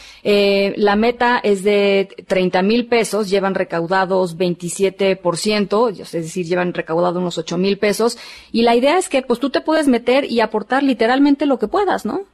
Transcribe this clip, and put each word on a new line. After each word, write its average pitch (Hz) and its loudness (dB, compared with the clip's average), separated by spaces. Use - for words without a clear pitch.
Eh, 202 2
la 202 2
meta 240 0
es 196 0
de 202 2
treinta 185 0
mil 233 2
pesos, 214 0
llevan 190 0
recaudados 185 0
veintisiete 185 -2
por 175 -2
ciento, 214 0
es - -12
decir, 170 -6
llevan 180 -2
recaudado 175 -2
unos 175 -4
ocho 170 -6
mil 196 0
pesos. 214 0
Y 226 0
la 233 4
idea 277 2
es 370 -2
que, 269 0
pues, 240 -2
tú 269 -2
te 330 -2
puedes 311 0
meter 247 2
y 226 -2
aportar 220 -2
literalmente 277 2
lo 277 0
que 208 -2
puedas, 370 -2
¿no? 262 -4